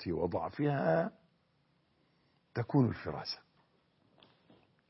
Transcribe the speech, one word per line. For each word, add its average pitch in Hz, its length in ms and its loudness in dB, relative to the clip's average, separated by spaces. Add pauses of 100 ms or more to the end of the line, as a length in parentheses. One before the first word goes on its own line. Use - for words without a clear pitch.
وضعفها 104 1080 0 (1400)
تكون 120 340 4
الفراسة. 76 500 -8 (1500)